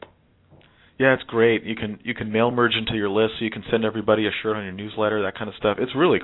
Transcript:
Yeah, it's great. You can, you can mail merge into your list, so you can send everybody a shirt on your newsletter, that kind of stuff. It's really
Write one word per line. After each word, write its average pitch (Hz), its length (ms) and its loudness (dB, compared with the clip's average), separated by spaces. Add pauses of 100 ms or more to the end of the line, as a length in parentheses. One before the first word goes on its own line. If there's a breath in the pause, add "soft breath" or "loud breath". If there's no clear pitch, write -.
(1000 soft breath)
Yeah, 131 160 4
it's 127 80 -4
great. 113 400 2
You 107 120 -6
can, 107 280 -8
you 120 100 -6
can 110 180 -8
mail 113 200 2
merge 120 240 2
into 110 180 -4
your 104 160 0
list, 107 300 2
so 117 60 -2
you 107 60 0
can 107 200 -4
send 113 120 2
everybody 107 440 2
a - 20 -2 (140)
shirt 110 120 0
on 107 80 -6
your 95 100 -10
newsletter, 107 500 -2
that 95 140 -4
kind 110 120 -8
of 95 60 -12
stuff. 101 240 0
It's 120 160 -2
really 143 280 4